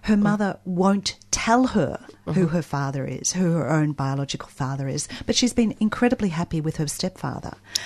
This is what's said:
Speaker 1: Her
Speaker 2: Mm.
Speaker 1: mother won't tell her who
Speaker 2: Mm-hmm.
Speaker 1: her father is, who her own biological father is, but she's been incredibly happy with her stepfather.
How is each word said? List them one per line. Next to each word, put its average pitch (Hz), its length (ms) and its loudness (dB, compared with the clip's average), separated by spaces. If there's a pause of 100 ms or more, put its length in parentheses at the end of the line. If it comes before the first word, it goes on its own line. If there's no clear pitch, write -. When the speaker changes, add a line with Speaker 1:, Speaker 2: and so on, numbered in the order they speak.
Speaker 1:
Her 214 140 2
Speaker 2:
Mm. 202 60 4
Speaker 1:
mother 208 440 2
won't 190 500 2 (140)
tell 247 380 4
her - 300 0 (280)
who - 60 -4
Speaker 2:
Mm-hmm. 180 160 4
Speaker 1:
her 160 140 0
father 139 440 -4
is, - 260 -4
who 175 200 2
her 151 180 0
own 151 220 2
biological 139 580 -4
father 135 380 -4
is, 147 200 -4 (160)
but 240 120 0
she's 240 180 2
been 226 260 2
incredibly 214 500 2
happy 165 300 -2
with 156 160 -4
her 151 100 -2
stepfather. - 680 -6 (320)